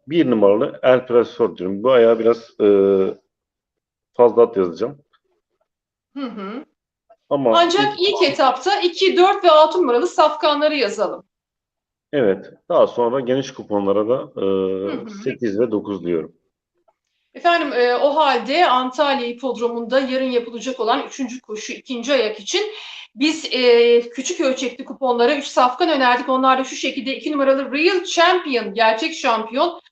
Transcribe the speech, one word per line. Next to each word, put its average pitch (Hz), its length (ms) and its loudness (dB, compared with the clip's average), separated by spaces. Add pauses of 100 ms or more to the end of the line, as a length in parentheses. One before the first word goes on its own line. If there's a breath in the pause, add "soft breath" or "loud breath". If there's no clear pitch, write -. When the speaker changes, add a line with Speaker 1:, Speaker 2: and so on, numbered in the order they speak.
Speaker 1:
bir 175 240 2
numaralı 107 520 2
El 127 240 4
Preso 117 500 0
diyorum. 98 260 -6
Bu 131 80 2
ayağa 113 280 6
biraz, 117 420 -2
e, 104 60 4 (1500)
fazla 120 280 4
at 113 160 2
yazacağım. 98 440 -4 (1160)
Speaker 2:
Hı 277 80 -10
hı. 208 400 -12 (640)
Speaker 1:
Ama 285 260 2
Speaker 2:
Ancak 349 440 2
Speaker 1:
ilk 381 220 0
Speaker 2:
ilk 294 80 2
etapta 320 520 0
iki, 349 360 0
dört 392 260 4
ve 349 80 8
altı 311 300 6
numaralı 254 260 0
safkanları 302 680 0
yazalım. 208 480 -4 (920)
Speaker 1:
Evet. 104 320 0 (240)
Daha 139 180 4
sonra 120 320 0
geniş 131 340 -2
kuponlara 101 560 -2
da, 123 320 -4
e, 101 40 -2
Speaker 2:
Hı 95 560 -2
hı. 110 80 -16 (140)
Speaker 1:
sekiz 113 360 -6
ve 117 120 0
dokuz 98 340 -6
diyorum. 82 300 -6 (1000)
Speaker 2:
Efendim, 330 400 -2
e, 247 220 0
o 285 200 0
halde 277 500 2
Antalya 254 640 0
Hipodromu'nda 240 720 -4
yarın 262 320 -4
yapılacak 240 480 -6
olan 240 280 -2
üçüncü 254 340 -10
koşu, 214 320 -12
ikinci 233 400 -6
ayak 214 260 -2
için 349 220 -4 (540 loud breath)
biz, 302 360 -2
e, 240 580 4
küçük 339 320 -6
ölçekli 262 440 -4
kuponlara 247 500 0
üç 277 100 -8
safkan 285 440 0
önerdik. 262 400 0
Onlar 262 300 2
da 269 40 -2
şu 262 120 -12
şekilde: 269 400 -8
iki - 160 -8
numaralı 269 400 0
Real 349 320 0
Champion, 320 720 0
gerçek 226 400 0
şampiyon. 247 640 -2 (120 loud breath)